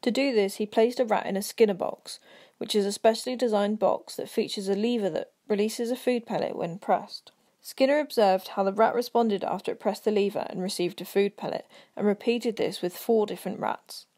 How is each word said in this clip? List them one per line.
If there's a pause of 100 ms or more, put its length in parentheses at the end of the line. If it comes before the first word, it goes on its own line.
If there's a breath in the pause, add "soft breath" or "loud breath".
To
do
this,
he
placed
a
rat
in
a
Skinner
box, (400 loud breath)
which
is
a
specially
designed
box
that
features
a
lever
that (160)
releases
a
food
pellet
when
pressed. (300)
Skinner
observed
how
the
rat
responded
after
it
pressed
the
lever
and
received
a
food
pellet, (320 loud breath)
and
repeated
this
with
four
different
rats. (120)